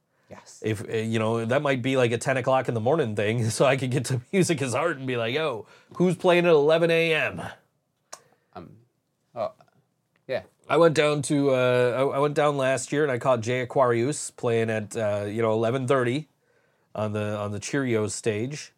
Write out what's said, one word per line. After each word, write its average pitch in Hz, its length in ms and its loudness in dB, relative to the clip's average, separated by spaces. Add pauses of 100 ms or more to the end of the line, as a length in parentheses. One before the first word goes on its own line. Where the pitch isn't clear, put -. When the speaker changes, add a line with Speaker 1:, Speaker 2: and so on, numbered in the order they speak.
(300)
Speaker 1:
Yes. - 340 -20
Speaker 2:
If, 107 240 -4
uh, 113 80 -4
you 113 240 -2
know, 113 240 0
that 127 180 2
might 139 180 0
be, 135 160 -2
like, 123 140 4
a 117 80 0
ten 131 200 -2
o'clock 127 280 0
in 131 80 -2
the 113 60 -2
morning 123 340 0
thing, 110 360 0
<laughs> - 0 -
so 143 160 2
I 135 100 4
could 131 160 -4
get 127 140 -2
to 123 140 -4 (120)
Music 175 300 2
is 123 120 -2
Art 156 220 -2
and 131 100 -10
be 127 100 -4
like, 117 160 -4
"Yo, 139 340 -4 (300)
who's 175 200 2
playing 175 300 4
at 175 40 6
eleven 160 400 6
A 165 240 2
M?" 104 280 -2 (1120)
Speaker 1:
Um, 87 140 -16 (680)
oh, 113 160 -6 (720)
yeah. 123 160 -4 (260)
Speaker 2:
I 143 100 2
went 165 160 6
down 147 280 0
to, 143 280 2
uh, 123 440 2 (180)
I, 131 40 -4
I - 40 0
went 147 140 0
down 147 220 2
last 131 340 -2
year 147 120 0
and 143 100 0
I 120 60 -2
caught 123 240 0
Jay 123 180 -2
Aquarius 123 720 0
playing 113 400 0
at, 107 260 -6
uh, 104 320 -2
you 110 140 -4
know, 110 100 2
eleven 117 340 0
thirty 131 400 0 (680)
on 104 180 -4
the, 104 240 -4
on 104 160 -6
the 101 80 -8
Cheerios 113 520 -2
stage. 120 640 -6